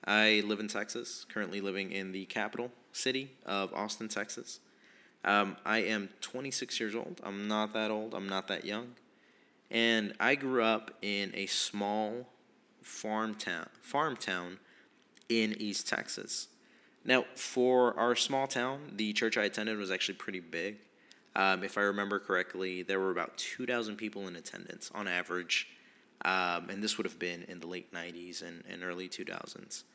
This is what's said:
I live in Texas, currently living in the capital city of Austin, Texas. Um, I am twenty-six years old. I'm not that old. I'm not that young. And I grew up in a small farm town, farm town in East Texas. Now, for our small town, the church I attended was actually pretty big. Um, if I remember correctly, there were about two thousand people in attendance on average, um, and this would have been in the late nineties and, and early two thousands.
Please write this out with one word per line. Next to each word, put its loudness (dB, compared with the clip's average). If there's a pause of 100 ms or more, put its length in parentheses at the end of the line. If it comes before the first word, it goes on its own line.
I 8
live 0
in -4
Texas, -6
currently -4
living -2
in -4
the -6
capital -4 (220)
city -2 (140)
of -2
Austin, -4
Texas. -6 (640)
Um, 6 (100)
I 4
am 0 (120)
twenty-six -4
years -2
old. -8
I'm -4
not 2
that 0
old. -4
I'm -4
not -2
that -2
young. -6 (760)
And 4
I 4
grew 2
up 4 (100)
in 0
a -2
small 0 (520)
farm -2
town, -4 (160)
farm 0
town -4 (680)
in 4
East -2
Texas. -4 (580)
Now, 6 (100)
for 4
our 4
small 2
town, -2
the 0
church 2
I 4
attended 0
was -2
actually 0
pretty -8
big. -6 (580)
Um, 4
if -2
I 4
remember 2
correctly, 0
there 2
were 2
about -2
two -4
thousand 0
people -6
in -8
attendance -12
on -2
average, 0 (580)
um, 4
and -4
this 2
would -2
have -6
been -4
in -10
the -10
late -8
nineties -8
and, -12
and -8
early -4
two -8
thousands. -10 (120)